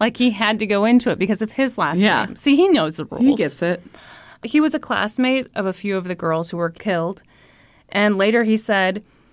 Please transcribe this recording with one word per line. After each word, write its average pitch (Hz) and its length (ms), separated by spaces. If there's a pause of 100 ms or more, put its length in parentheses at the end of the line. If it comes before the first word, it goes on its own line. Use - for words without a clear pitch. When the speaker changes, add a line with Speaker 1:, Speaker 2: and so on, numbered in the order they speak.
Speaker 1:
like 233 160
he 247 140
had 214 300
to 220 60
go 202 200
into 240 240
it 156 80
because 196 240
of 214 100
his 262 240
last 165 220
Speaker 2:
Yeah. 175 280
Speaker 1:
name. - 100
See, 285 200
he 370 120
knows 160 280
the 156 80
rules. - 200
Speaker 2:
He 277 100
gets 156 260
it. 175 220 (600)
Speaker 1:
He 233 160
was 302 160
a 302 40
classmate 254 760
of 190 120
a 185 80
few 196 240
of 180 60
the 180 100
girls 165 360
who 175 60
were 170 140
killed. 175 520 (680)
And 208 260
later 220 280
he 220 120
said, 196 480 (280)